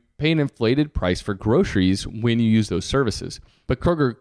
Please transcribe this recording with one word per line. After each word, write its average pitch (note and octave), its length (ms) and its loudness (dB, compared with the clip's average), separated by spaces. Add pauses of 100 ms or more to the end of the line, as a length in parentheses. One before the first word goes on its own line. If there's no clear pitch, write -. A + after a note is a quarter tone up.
(180)
pay D#3 160 0
an D#3+ 80 2
inflated C#3 520 -2
price F2+ 280 -2
for G#2+ 120 -6
groceries G2+ 720 0
when A#2 360 -2
you A2+ 80 2
use A2 180 4
those - 160 -4
services. - 560 -4 (260)
But B2+ 140 -2
Kroger D3+ 420 0